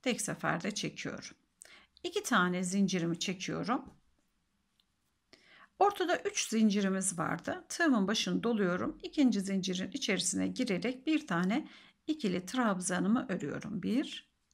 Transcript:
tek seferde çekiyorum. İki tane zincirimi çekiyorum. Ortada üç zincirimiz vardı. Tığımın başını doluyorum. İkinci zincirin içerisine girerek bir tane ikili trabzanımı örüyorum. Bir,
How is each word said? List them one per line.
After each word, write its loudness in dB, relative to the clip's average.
tek -2
seferde -2
çekiyorum. -8
İki -4
tane 2
zincirimi 2
çekiyorum. -4
Ortada 2
üç -4
zincirimiz 2
vardı. -4
Tığımın 4
başını 0
doluyorum. 0
İkinci 4
zincirin -2
içerisine 0
girerek -2
bir 0
tane 0
ikili -2
trabzanımı 0
örüyorum. -4
Bir, -2